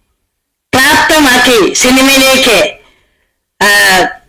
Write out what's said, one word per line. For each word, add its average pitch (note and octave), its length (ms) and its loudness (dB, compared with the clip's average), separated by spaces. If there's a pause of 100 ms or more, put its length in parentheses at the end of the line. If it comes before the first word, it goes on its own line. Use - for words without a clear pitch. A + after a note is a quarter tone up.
(720)
പ്രാപ്തമാക്കി C4 1000 0
സിനിമയിലേക്ക്, C4 840 0 (1040)
ആ, G3 60 0 (600)